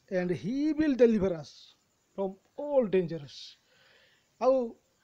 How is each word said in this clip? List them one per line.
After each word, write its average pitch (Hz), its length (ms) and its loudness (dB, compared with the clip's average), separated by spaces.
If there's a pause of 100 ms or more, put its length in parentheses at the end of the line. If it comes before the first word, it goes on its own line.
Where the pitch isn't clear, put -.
(120)
and 180 180 -2
he 269 420 -2
will 294 240 0
deliver 220 360 4
us 151 160 -10 (720)
from 196 160 -6 (260)
all 269 300 0
dangers।" 165 680 -4 (840)
ଆଉ 247 340 2 (300)